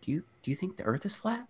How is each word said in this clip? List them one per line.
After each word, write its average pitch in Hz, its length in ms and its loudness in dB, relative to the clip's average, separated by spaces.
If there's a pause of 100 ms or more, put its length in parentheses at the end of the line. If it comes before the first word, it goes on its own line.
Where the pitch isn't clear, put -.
Do - 100 -4
you, 151 120 2 (180)
do 131 100 -2
you 139 40 4
think 185 220 -2
the - 60 -6
Earth 123 220 2
is 202 100 2
flat? 233 340 0